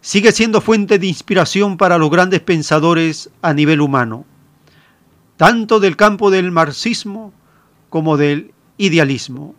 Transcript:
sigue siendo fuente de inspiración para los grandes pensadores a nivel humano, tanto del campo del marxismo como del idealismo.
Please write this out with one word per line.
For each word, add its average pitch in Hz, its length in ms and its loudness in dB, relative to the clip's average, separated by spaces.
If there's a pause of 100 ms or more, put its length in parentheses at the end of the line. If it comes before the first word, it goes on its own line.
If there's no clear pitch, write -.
sigue 208 300 2
siendo 220 300 0
fuente 208 400 0
de 190 80 -4
inspiración 190 680 -2
para 175 220 2
los 156 120 2
grandes 180 280 2
pensadores 165 920 0 (120)
a 165 100 0
nivel 147 280 2
humano, 131 440 -2 (1120)
tanto 220 440 2
del 190 160 0
campo 208 340 2
del 185 220 0
marxismo 202 800 -4 (580)
como 156 260 0
del 147 360 -2 (240)
idealismo. 147 840 -2